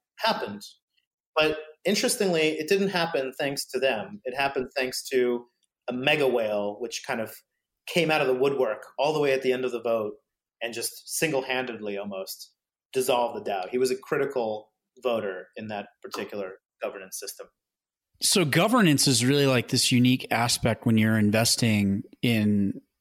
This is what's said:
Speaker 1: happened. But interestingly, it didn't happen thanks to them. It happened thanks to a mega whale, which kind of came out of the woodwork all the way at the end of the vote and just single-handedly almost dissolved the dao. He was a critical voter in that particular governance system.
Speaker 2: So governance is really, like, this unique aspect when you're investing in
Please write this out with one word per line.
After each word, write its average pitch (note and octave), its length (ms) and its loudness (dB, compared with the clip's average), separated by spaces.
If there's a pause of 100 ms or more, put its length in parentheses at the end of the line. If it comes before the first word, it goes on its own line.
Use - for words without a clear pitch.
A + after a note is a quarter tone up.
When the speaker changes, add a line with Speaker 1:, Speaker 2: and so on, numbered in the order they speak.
(200)
Speaker 1:
happened. G#3 420 -2 (720)
But D#3 220 2 (280)
interestingly, F#3 640 2
it D#3 180 -4
didn't G3 220 2
happen E3 500 -2
thanks C#3 280 -4
to C3 120 -4
them. G#2 460 -2
It B2+ 100 -8
happened C#3 400 -2
thanks B2+ 340 -4
to B2 360 0 (420)
a B2 60 -6
mega C#3 340 2
whale, G#2 520 0
which - 280 -8
kind A#2+ 140 -4
of G#2+ 120 -8 (540)
came D#3+ 240 0
out D3+ 100 2
of C3 60 2
the C3 60 4
woodwork B2+ 500 0 (160)
all D3+ 140 2
the D3+ 60 0
way C#3+ 120 2
at C3+ 100 0
the B2+ 120 2
end B2+ 100 -4
of B2 80 -2
the A#2+ 100 -4
vote A2+ 320 -2 (480)
and A#2 120 -8
just - 440 -8
single-handedly B2+ 800 -4
almost G2 540 -10 (400)
dissolved A#2+ 540 0
the A#2 40 -6
dao. F#2+ 200 -4
He B2+ 80 -2
was B2+ 140 2
a C3 40 0
critical B2+ 760 -4 (320)
voter G#2 540 -4
in A2 120 -12
that G#2 200 -8 (140)
particular G2+ 520 -10 (280)
governance G2 380 -10
system. G2 280 -14 (760)
Speaker 2:
So F#3+ 220 2
governance E3 640 4
is A#2+ 160 2
really, C#3+ 220 4
like, B2+ 240 2
this B2+ 220 2
unique B2 400 4
aspect A#2 540 0
when A2+ 120 4
you're A2 220 4
investing G#2 840 2 (180)
in G#2 600 2 (200)